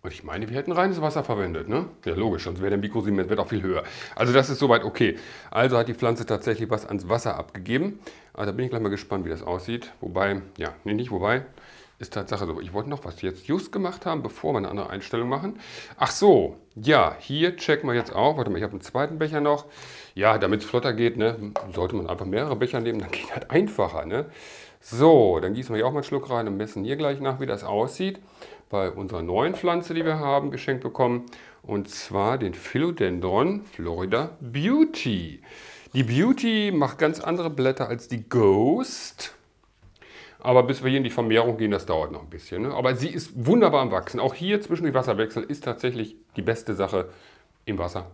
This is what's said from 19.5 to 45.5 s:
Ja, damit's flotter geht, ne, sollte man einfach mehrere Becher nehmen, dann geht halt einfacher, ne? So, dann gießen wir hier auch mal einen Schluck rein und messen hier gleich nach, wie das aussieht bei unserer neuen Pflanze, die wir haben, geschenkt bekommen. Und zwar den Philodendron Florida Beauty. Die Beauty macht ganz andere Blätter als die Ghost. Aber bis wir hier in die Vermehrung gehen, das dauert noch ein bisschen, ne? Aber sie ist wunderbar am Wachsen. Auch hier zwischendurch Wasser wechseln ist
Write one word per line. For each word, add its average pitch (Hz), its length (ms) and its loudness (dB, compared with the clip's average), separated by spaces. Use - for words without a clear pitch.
Ja, 110 240 4
damit's 104 260 2
flotter 123 300 0
geht, 117 240 2
ne, 107 340 0
sollte 92 200 -2
man 90 140 -2
einfach 87 160 -4
mehrere 117 320 -2
Becher 120 240 0
nehmen, 113 200 -2
dann 87 100 -8
geht - 220 -8
halt - 180 -10
einfacher, 92 560 2
ne? 120 200 -2
So, 120 600 8
dann 92 120 0
gießen 123 220 -6
wir - 20 0
hier 110 100 2
auch 131 60 0
mal 147 60 -2
einen 139 60 -4
Schluck 135 260 -4
rein 117 180 0
und 98 80 -2
messen 104 280 -6
hier 131 120 -2
gleich 139 240 0
nach, 135 180 -2
wie 139 60 -4
das 113 200 -6
aussieht 135 540 -2
bei 95 200 0
unserer 98 300 -8
neuen 101 340 0
Pflanze, 170 380 -2
die 165 140 -2
wir 156 120 0
haben, 143 320 0
geschenkt 131 320 -4
bekommen. 123 440 0
Und 101 280 -4
zwar 104 480 -2
den 95 160 -2
Philodendron 127 1120 0
Florida 95 760 -4
Beauty. 135 1040 0
Die 131 120 4
Beauty 208 680 2
macht 143 260 0
ganz 156 220 2
andere 170 300 -2
Blätter 135 380 0
als 117 200 -8
die 113 180 -6
Ghost. 120 1080 4
Aber 123 200 8
bis 127 200 0
wir 131 60 0
hier 135 100 4
in 135 60 2
die 117 60 -2
Vermehrung 117 480 2
gehen, 110 120 2
das 98 140 0
dauert 80 280 -2
noch 76 100 -12
ein 76 80 -18
bisschen, 87 320 -8
ne? 135 100 -4
Aber 127 220 2
sie 123 140 -4
ist - 260 -8
wunderbar 151 480 4
am 123 80 0
Wachsen. 95 300 -2
Auch 127 140 0
hier 202 260 0
zwischendurch 165 340 -2
Wasser 120 240 2
wechseln 110 280 -2
ist 143 180 -8